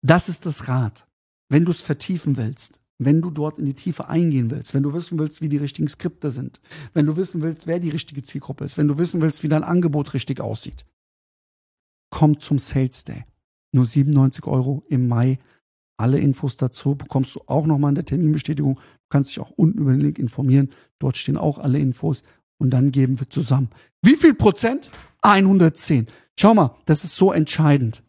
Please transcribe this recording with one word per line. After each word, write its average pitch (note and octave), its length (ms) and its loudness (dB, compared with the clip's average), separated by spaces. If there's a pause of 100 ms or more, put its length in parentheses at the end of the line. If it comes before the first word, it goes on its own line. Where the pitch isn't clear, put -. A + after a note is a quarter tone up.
Das D#3+ 280 4
ist - 160 -8
das - 240 -8
Rad. B2+ 360 -4 (440)
Wenn D#3 160 4
du F3 60 -2
es - 100 -4
vertiefen D3+ 560 -4
willst, - 420 -8 (200)
wenn D3 220 2
du F3 100 -6
dort D3+ 280 -6
in D3 60 -4
die C#3 80 -4
Tiefe - 340 -8
eingehen D3+ 420 0
willst, B2 240 -10
wenn C#3 100 0
du C#3+ 100 -2
wissen E3+ 260 -6
willst, D3+ 220 -6
wie D#3 80 -4
die C#3+ 80 -2
richtigen C#3+ 320 -4
Skripte - 420 -8
sind, B2+ 300 -12 (320)
wenn D3+ 120 2
du D#3 120 -2
wissen F3+ 240 -6
willst, D#3+ 260 -6
wer E3+ 120 -2
die F3 100 -4
richtige C#3 340 -10
Zielgruppe - 400 -12
ist, - 140 -10
wenn D3 100 2
du C#3+ 100 0
wissen E3+ 240 -2
willst, D#3 220 -2
wie D#3 60 -2
dein D3+ 160 0
Angebot E3 480 0
richtig C3 260 -6
aussieht, - 460 -10 (1300)
komm D3+ 280 2
zum C#3+ 200 -2
Sales - 440 -4
Day. - 220 -14 (480)
Nur B2+ 120 4
siebenundneunzig C3+ 640 2
Euro C3+ 400 -2
im B2+ 220 0
Mai. B2 280 0 (600)
Alle B2+ 220 0
Infos C3+ 360 -2
dazu C#3 400 -4
bekommst - 400 -6
du - 120 -14
auch D3 180 -2
nochmal D3 240 2
in C#3 60 2
der C#3 100 -4
Terminbestätigung. D3 680 -2
Du - 60 -20 (280)
kannst C#3 220 0
dich - 100 -12
auch - 100 -16
unten - 280 2
über C3+ 120 2
den C3+ 100 2
Link D3 160 0
informieren. C3+ 540 0 (280)
Dort C3+ 180 -2
stehen C#3+ 200 -4
auch C#3+ 200 -2
alle C#3 220 -2
Infos. C3+ 440 -2 (340)
Und B2+ 140 0
dann C3 200 2
geben C3 280 0
wir C3+ 100 -8
zusammen. C3 400 0 (320)
Wie B3+ 140 6
viel D#4 180 6
Prozent? - 580 0 (300)
Einhundertzehn. F#3+ 840 4 (300)
Schau G#3+ 160 6
mal, F3+ 220 4 (100)
das D3+ 180 2
ist - 120 -6
so F#3+ 180 4
entscheidend. D3 760 2